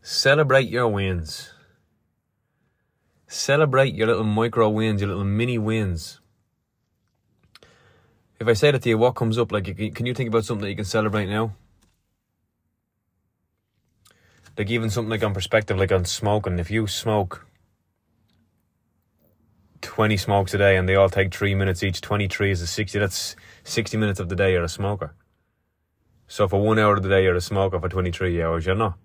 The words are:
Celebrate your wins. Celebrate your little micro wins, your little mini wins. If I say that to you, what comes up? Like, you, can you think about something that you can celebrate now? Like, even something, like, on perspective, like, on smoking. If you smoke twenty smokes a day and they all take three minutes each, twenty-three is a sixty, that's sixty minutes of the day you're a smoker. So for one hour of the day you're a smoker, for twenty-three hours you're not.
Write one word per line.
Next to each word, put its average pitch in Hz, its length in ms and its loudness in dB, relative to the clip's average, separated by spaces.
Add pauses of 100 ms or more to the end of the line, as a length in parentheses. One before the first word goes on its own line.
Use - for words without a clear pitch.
Celebrate 135 640 2
your 120 200 0
wins. 95 640 -4 (1700)
Celebrate 139 680 2
your 110 140 0
little 110 160 2
micro 110 440 2
wins, 107 320 0
your 101 80 -2
little 98 160 -4
mini 117 320 0
wins. 107 640 -4 (2250)
If 113 80 -4
I 120 60 4
say 143 200 6
that 131 100 0
to 120 80 0
you, 110 80 4
what 123 160 4
comes 113 240 0
up? 117 140 0
Like, 98 160 -2
you, 98 220 -6
can - 140 -6
you 123 80 -2
think 123 160 -4
about 110 160 0
something 107 200 -6
that 101 40 -4
you 101 80 -6
can 104 80 -6
celebrate 107 460 -2
now? 107 260 -2 (3000)
Like, 104 100 -4
even 113 220 -2
something, 110 180 -4
like, 110 160 -2
on 104 80 -2
perspective, 98 460 0
like, 95 120 2
on 92 140 2
smoking. 101 540 -2
If 85 120 -6
you 110 160 -2
smoke 101 600 -4 (2250)
twenty 107 380 0
smokes 101 340 0
a 101 60 -2
day 98 180 6
and 92 100 2
they 95 80 2
all 98 140 6
take 98 260 0
three 101 200 -2
minutes 98 280 0
each, 95 200 -4
twenty-three 101 480 -2
is 90 100 -2
a 85 60 -6
sixty, 104 320 -4
that's - 360 -4 (300)
sixty - 320 -4
minutes 104 240 0
of 90 80 -6
the 92 80 -4
day 95 160 4
you're 90 100 2
a 85 60 -2
smoker. 98 460 -6 (1120)
So 101 200 0
for 98 120 2
one 107 200 4
hour 104 160 6
of 95 80 -2
the 95 40 -2
day 95 140 4
you're 92 140 4
a 90 40 0
smoker, 98 380 -2
for 85 100 -4
twenty-three 90 540 -2
hours 82 240 -2
you're 95 80 0
not. 104 300 -2